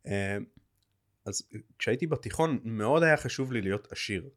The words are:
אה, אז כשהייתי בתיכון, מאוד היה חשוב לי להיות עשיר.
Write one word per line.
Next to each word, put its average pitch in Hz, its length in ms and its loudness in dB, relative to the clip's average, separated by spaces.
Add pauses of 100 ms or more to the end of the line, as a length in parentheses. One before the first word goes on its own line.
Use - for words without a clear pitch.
אה, 98 320 0 (840)
אז 101 180 -6 (360)
כשהייתי 127 280 0
בתיכון, 156 580 0
מאוד 117 380 2
היה 160 140 8
חשוב 131 360 -4
לי 113 100 0
להיות 98 300 -2
עשיר. 104 440 -6